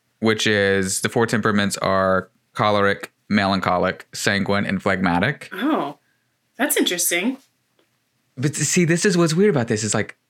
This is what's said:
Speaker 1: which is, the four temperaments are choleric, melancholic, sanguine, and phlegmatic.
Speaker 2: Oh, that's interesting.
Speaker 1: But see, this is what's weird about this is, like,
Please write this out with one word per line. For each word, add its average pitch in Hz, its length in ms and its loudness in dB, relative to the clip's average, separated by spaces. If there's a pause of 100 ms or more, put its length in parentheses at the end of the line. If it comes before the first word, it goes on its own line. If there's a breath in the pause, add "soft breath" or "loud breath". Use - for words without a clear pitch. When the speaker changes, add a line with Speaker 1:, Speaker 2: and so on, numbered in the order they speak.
(200)
Speaker 1:
which 110 260 0
is, 98 560 0
the 107 60 -2
four 117 180 0
temperaments 104 520 0
are 95 500 0 (240)
choleric, 101 600 0 (160)
melancholic, 92 840 0
sanguine, 101 540 -2
and 95 160 -4
phlegmatic. 95 680 0
Speaker 2:
Oh, 196 460 -4 (580)
that's 277 200 -2
interesting. 180 600 -2 (1000)
Speaker 1:
But 143 200 -2
see, 175 280 2
this 170 200 0
is 190 120 2
what's 165 180 2
weird 202 160 4
about 123 180 0
this 110 160 -2
is, 107 100 -2
like, 104 220 -4 (140)